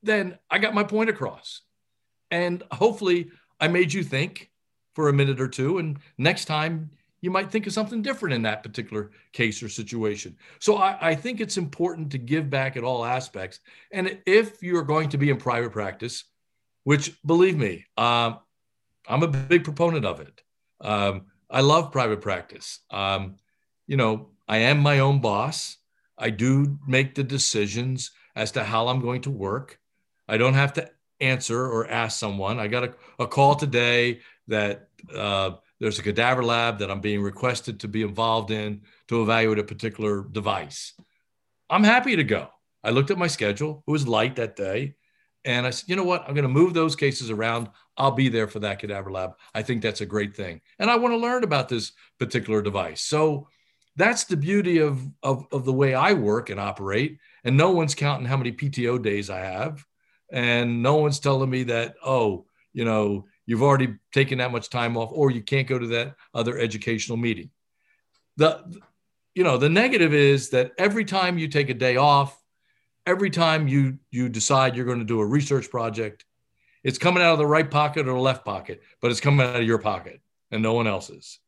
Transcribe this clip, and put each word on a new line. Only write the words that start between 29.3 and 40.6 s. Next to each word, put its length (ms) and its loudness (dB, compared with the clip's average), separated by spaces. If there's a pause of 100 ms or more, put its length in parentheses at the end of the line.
work. 480 -6 (480)
I 100 -2
don't 160 4
have 200 2
to 160 -6 (300)
answer 400 -2
or 280 -2
ask 320 -2
someone. 400 -4
I 80 -4
got 160 -2
a, 100 -8 (240)
a 100 -4
call 280 4
today 640 2 (280)
that, 420 -2 (260)
uh, 360 -2 (280)
there's 200 -2
a 40 -12
cadaver 400 0
lab 360 0
that 100 -4
I'm 120 -6
being 200 -2
requested 600 -4
to 60 -10
be 140 -4
involved 480 -2
in 320 -4 (280)
to 120 0
evaluate 380 2
a 40 -2
particular 600 -4
device. 720 -6 (760)